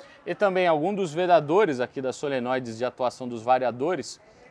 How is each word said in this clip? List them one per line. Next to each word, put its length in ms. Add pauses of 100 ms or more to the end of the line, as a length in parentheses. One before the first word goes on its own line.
(240)
e 100
também 320
algum 280
dos 180
vedadores 680
aqui 200
das 140
solenoides 640
de 60
atuação 420
dos 160
variadores 800 (300)